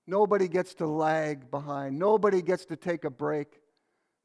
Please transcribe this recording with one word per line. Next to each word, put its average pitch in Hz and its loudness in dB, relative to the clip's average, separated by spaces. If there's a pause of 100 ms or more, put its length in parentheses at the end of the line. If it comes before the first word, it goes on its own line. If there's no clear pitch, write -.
Nobody 190 2
gets 180 -2
to 170 -4
lag 151 -2
behind. 139 -6
Nobody 196 4
gets 175 -2
to 160 -10
take 170 -4
a 147 -6
break. 147 -4 (760)